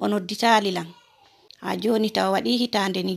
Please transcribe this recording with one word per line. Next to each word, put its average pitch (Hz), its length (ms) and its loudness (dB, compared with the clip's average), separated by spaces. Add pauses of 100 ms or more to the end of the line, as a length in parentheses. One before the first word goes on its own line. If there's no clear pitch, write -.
o - 60 -2
nodditaali 208 680 2
lan. 170 140 -6 (720)
Haa 185 160 -4
jooni 220 320 2
taw 190 240 2
waɗi 233 240 0
hitaande 196 440 0
ni 185 140 -2